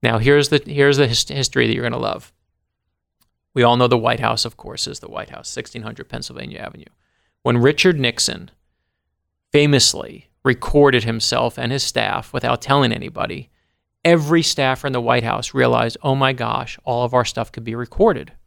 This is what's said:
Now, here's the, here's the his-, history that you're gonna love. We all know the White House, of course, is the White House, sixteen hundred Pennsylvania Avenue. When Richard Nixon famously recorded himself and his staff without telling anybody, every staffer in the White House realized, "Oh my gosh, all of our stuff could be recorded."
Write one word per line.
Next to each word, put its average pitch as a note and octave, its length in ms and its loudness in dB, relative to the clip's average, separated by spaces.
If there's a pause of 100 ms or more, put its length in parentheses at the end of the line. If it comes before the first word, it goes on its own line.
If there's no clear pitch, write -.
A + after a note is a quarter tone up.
Now, A2+ 160 2
here's C#3 320 4
the, D3 160 2
here's C#3 320 2
the C#3+ 100 4
his-, A#2 220 -2
history C3 380 -2
that A2 80 0
you're B2 80 -6
gonna A#2+ 160 -4
love. - 340 -6 (1200)
We C3 80 2
all A#2+ 160 6
know B2 100 6
the A#2+ 80 4
White A#2 240 0
House, A2 240 0
of A#2 140 -8
course, - 300 -10
is - 140 -12
the - 60 -18
White - 220 -12
House, - 200 -16
sixteen A#2 340 -12
hundred A2 260 -14
Pennsylvania - 480 -14
Avenue. - 320 -16 (540)
When A#2+ 160 2
Richard D3+ 400 4
Nixon - 500 -4 (1000)
famously - 800 2 (140)
recorded C3 600 4
himself A#2 540 -2
and B2 140 -4
his C3 120 -4
staff - 500 -4
without B2+ 280 -2
telling C#3 300 2
anybody, - 580 -8 (540)
every E3 400 4
staffer C3 440 -2
in C3+ 60 -4
the B2 80 -2
White A#2+ 220 0
House A2+ 300 -4
realized, A#2+ 500 0
"Oh C3+ 120 0
my C3+ 180 0
gosh, A#2+ 500 -6
all B2 200 -2
of A#2+ 100 -4
our B2 120 2
stuff - 260 -8
could A#2 120 -14
be A2+ 120 -8
recorded." B2 580 -2 (140)